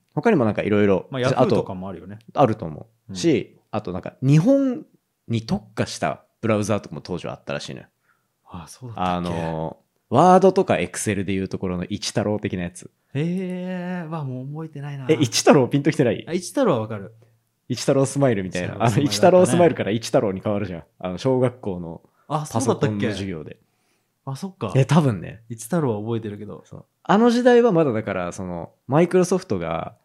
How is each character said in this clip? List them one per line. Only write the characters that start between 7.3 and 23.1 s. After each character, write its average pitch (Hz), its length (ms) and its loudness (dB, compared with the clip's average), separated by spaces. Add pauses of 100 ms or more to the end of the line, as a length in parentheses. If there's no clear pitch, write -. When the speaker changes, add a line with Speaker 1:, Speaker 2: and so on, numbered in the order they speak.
Speaker 1:
あ - 40 -16
っ - 60 -20
た - 100 -8
ら 69 60 -4
し - 120 -14
い 67 40 -12
の 55 60 -16
よ。 - 60 -20 (600)
Speaker 2:
あ、 85 200 -16
そ - 200 -20
う - 20 -14
だ 113 40 -14
っ - 20 -12
た 98 60 -6
っ 90 40 -2
け？ 92 60 0
Speaker 1:
あ 90 100 -2
の、 82 560 -6 (320)
ワ 180 280 6
ー - 20 6
ド 185 140 6
と 196 120 2
か 110 100 2
Excel 92 480 -2
で 92 100 -4
い 95 80 -2
う 95 80 -4
と 95 80 -8
こ 95 120 -6
ろ 90 80 -4
の 87 80 -4
一 - 240 -6
太 113 140 -2
郎 104 160 -2
的 104 160 -6
な 90 80 -4
や 87 80 -6
つ。 - 200 -20 (240)
Speaker 2:
へ 180 920 -6
え、 - 20 -12
わ、 160 160 -8
も 127 200 -8
う 135 40 -12
覚 151 180 -10
え 156 40 -12
て 143 120 -14
な 143 120 -10
い 139 40 -10
な。 135 120 -12
Speaker 1:
え、 156 100 6
一 123 200 0
太 - 120 6
郎 139 160 8
ピ 143 120 0
ン 143 40 -2
と 156 80 2
き - 60 -2
て 151 60 4
な 117 80 4
い？ - 180 -4
Speaker 2:
あ、 - 20 -8
一 185 180 -6
太 285 140 0
郎 196 100 2
は 120 80 0
わ 110 60 -6
か 110 100 -8
る。 98 180 -14 (520)
Speaker 1:
一 123 120 -6
太 143 160 2
郎 135 100 4
ス 139 140 -4
マ 139 100 4
イ 110 60 2
ル 98 80 -2
み 90 80 -8
た 90 80 -4
い 90 80 -4
な。 101 80 -8
Speaker 2:
一 - 0 -
太 101 40 -8
郎 110 80 2
ス 117 40 2
マ 104 40 2
イ - 0 -
ル - 0 -
だ - 0 -
っ - 0 -
た - 0 -
ね。 - 0 -
Speaker 1:
あ - 40 2
の、 143 40 2
一 - 120 0
太 - 160 6
郎 180 160 8
ス 123 100 2
マ 175 80 6
イ 160 40 6
ル 131 60 -4
か 113 80 -4
ら 95 80 -2
一 113 140 -2
太 139 160 2
郎 107 100 0
に 95 100 -6
変 107 120 0
わ 101 60 0
る 101 80 -4
じ 90 80 -8
ゃ - 20 -10
ん。 82 60 -14 (160)
あ 92 100 -6
の、 90 80 -6
小 131 220 0
学 123 200 0
校 92 200 -8
の 82 220 -12 (260)
Speaker 2:
あ、 147 180 -6
そ - 140 -4
う - 80 -2
だ 220 80 4
っ - 40 -8
た - 80 0
っ - 40 0
け？ - 0 -
Speaker 1:
パ - 0 -
ソ - 0 -
コ - 0 -
ン 104 80 -4
の 110 100 -2
授 98 180 -6